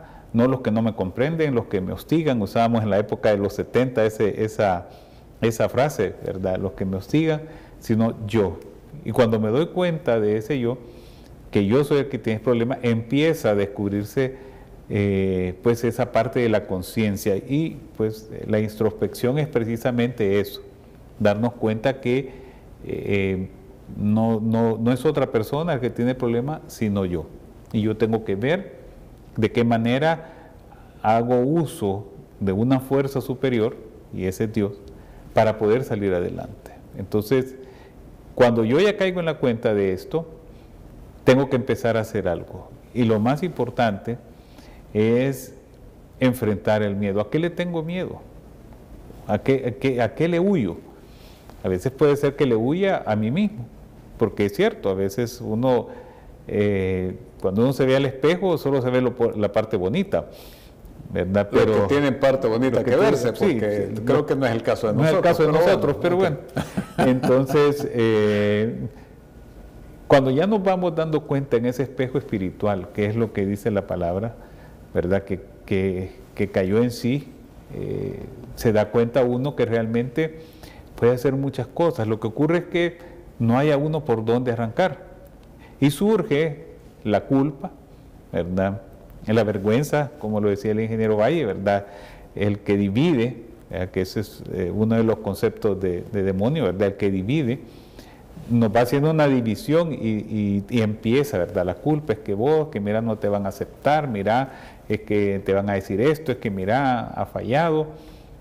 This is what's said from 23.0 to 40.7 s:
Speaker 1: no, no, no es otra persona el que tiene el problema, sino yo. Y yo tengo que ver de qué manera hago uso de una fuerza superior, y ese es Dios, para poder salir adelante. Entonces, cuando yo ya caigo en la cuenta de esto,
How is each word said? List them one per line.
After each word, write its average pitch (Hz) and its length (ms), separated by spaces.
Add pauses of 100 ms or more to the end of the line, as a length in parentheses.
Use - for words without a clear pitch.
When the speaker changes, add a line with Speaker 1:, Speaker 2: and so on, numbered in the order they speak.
Speaker 1:
no, 110 420
no, 113 380
no 117 140
es 123 120
otra 139 280
persona 147 420
el 131 60
que 117 100
tiene 120 220
el 127 60
problema, 123 500
sino 101 380
yo. 87 200 (480)
Y 113 80
yo 107 160
tengo 110 260
que 98 120
ver 147 400 (600)
de 107 160
qué 120 120
manera 123 640 (720)
hago 120 380
uso 123 680 (320)
de 98 120
una 123 280
fuerza 135 420
superior, 127 540 (380)
y 95 120
ese 92 180
es 110 100
Dios, 101 200 (600)
para 110 240
poder 113 260
salir 101 300
adelante. 90 580 (260)
Entonces, 127 580 (800)
cuando 117 300
yo 127 140
ya 202 180
caigo 185 220
en 170 60
la 156 100
cuenta 117 380
de 98 200
esto, 160 320 (1000)